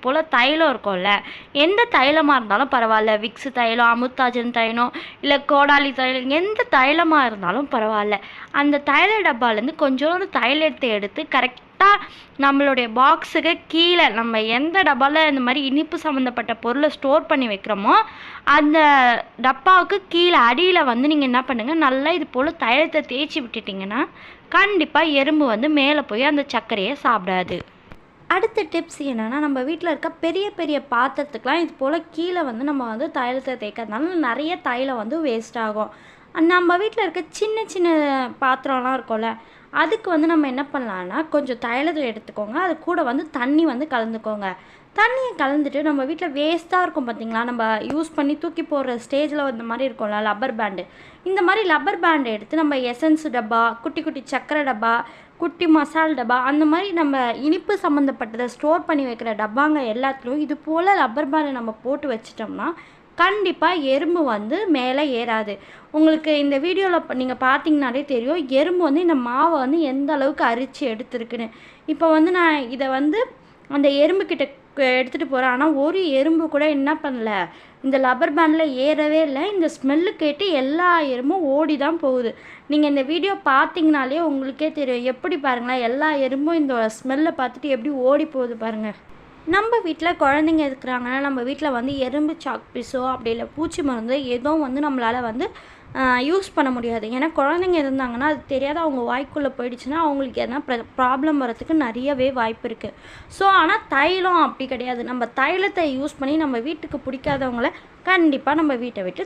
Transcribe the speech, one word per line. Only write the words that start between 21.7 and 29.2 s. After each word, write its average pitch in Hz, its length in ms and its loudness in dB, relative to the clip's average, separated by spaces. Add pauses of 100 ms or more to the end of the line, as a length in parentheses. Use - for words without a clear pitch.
நல்லா 269 260 2
இது 311 240 -2
போல 277 180 0 (120)
தைலத்தை 302 360 2 (100)
தேய்ச்சி 294 300 -4
விட்டுட்டீங்கன்னா, 208 600 -8 (540)
கண்டிப்பா 359 460 2 (200)
எறும்பு 294 320 2
வந்து 226 160 0
மேலே 294 320 2
போய் 269 280 -2
அந்த 285 180 2
சர்க்கரையை 220 460 -4 (100)
சாப்பிடாது. 185 540 0 (720)
அடுத்த 381 440 0
டிப்ஸ் 330 300 -6 (100)
என்னன்னா, 226 340 -4